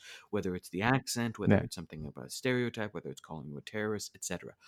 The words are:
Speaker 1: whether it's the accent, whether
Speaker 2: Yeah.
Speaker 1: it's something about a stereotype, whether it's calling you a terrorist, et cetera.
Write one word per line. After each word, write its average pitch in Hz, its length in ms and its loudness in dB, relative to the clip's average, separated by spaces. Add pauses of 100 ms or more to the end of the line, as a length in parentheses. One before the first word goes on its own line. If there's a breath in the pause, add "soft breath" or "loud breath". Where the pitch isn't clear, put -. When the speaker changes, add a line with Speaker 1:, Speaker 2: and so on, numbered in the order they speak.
(300 loud breath)
Speaker 1:
whether 92 260 0
it's - 140 -10
the 90 100 -2
accent, 117 580 2
whether 101 180 8
Speaker 2:
Yeah. - 80 6
Speaker 1:
it's - 100 -8
something 78 320 -8
about 65 220 -10
a - 20 -12
stereotype, 120 640 0
whether 76 160 -6
it's - 100 -10
calling 76 300 -10
you 71 80 -8
a - 20 -12
terrorist, 107 540 -4
et - 100 -12
cetera. - 300 -6 (140 soft breath)